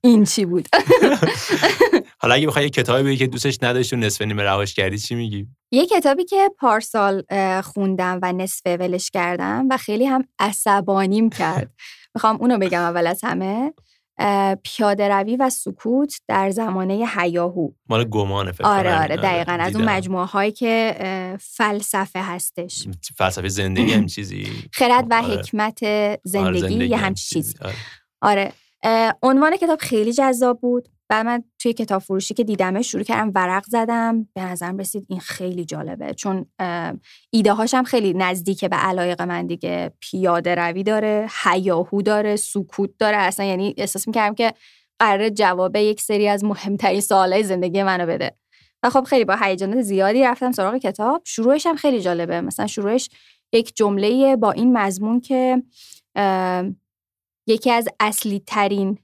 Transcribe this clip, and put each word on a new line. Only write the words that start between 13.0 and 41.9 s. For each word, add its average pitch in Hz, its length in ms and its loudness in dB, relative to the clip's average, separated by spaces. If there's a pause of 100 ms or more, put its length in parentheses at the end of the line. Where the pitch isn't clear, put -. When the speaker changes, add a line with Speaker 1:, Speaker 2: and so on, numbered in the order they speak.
Speaker 1:
از 180 160 -2
همه. 202 500 -4 (440)
اه، 196 380 2
پیاده 202 520 0
روی 202 280 2
و 262 140 2
سکوت 254 760 -2
در 196 220 0
زمانهٔ 196 560 -2 (100)
هیاهو. 175 540 -2 (200)
Speaker 2:
مال 113 140 2
گمانه 98 480 -2
فکر 85 160 0
Speaker 1:
آره، 196 220 2
Speaker 2:
کنم. 160 120 2
Speaker 1:
آره، 151 140 0
دقیقاً. 175 360 -2
از 175 240 -2
اون 220 80 0
Speaker 2:
دیدم. 214 140 2
Speaker 1:
مجموعه‌هایی 185 540 -2
که، 226 480 -2
اه، 185 380 -6
فلسفه 202 840 -4
هستش. 180 640 -8 (280)
Speaker 2:
فلسفهٔ 95 340 -2
زندگی 98 440 0
هم 104 120 4
چیزی. 98 420 -10 (260)
Speaker 1:
خرد 247 380 2
و - 20 2
Speaker 2:
آره. 226 120 0
Speaker 1:
حکمت 220 580 -4
Speaker 2:
آره، 208 400 0
Speaker 1:
زندگی، 185 360 0
Speaker 2:
زندگی 196 260 0
Speaker 1:
یه 240 120 0
Speaker 2:
هم 196 80 0
Speaker 1:
همچین 165 360 -4
Speaker 2:
چیزی. - 120 -8
Speaker 1:
چیزی. - 120 -16
Speaker 2:
آره. 101 100 -8 (460)
Speaker 1:
آره. 196 300 2 (320)
اه، 226 400 2
عنوان 285 340 4
کتاب 320 220 0
خیلی 226 340 0
جذاب 247 480 2
بود. 247 280 -2 (200)
بعد 220 160 0
من 240 180 -2 (160)
توی 233 140 0
کتاب 208 280 -2
فروشی 190 320 -4
که 240 100 0
دیدمش 196 480 -2
شروع 208 120 -4
کردم 220 320 0
ورق 185 280 0
زدم. 226 720 0
به 185 80 -10
نظرم 180 360 -8
رسید 196 320 -8
این 185 100 -6
خیلی 180 460 -8
جالبه، 156 480 -10
چون، 190 320 -4 (140)
اه، 170 340 -4 (360)
ایده 208 240 4
هاش 220 200 0
هم 254 100 4
خیلی 214 300 0
نزدیکه 185 540 -2
به 190 80 0
علایق 180 460 -2
من 175 260 -4
دیگه. 175 520 -6
پیاده 175 560 0
روی 175 280 -2
داره، 214 460 0 (140)
هیاهو 185 580 0